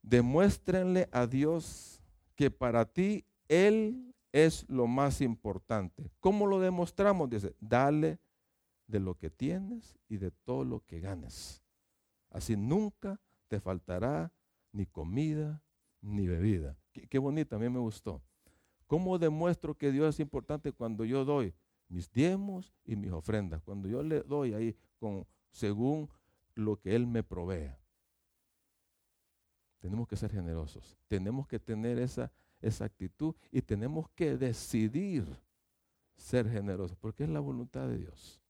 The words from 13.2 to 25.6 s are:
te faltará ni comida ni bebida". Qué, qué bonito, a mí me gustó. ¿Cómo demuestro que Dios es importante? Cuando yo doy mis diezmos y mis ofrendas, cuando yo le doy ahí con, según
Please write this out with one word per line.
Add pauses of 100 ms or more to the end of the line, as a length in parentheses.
te
faltará (400)
ni
comida (380)
ni
bebida". (160)
Qué,
qué
bonito,
a
mí
me
gustó. (640)
¿Cómo
demuestro
que
Dios
es
importante?
Cuando
yo
doy (340)
mis
diezmos (100)
y
mis
ofrendas,
cuando
yo
le
doy
ahí (220)
con, (260)
según (460)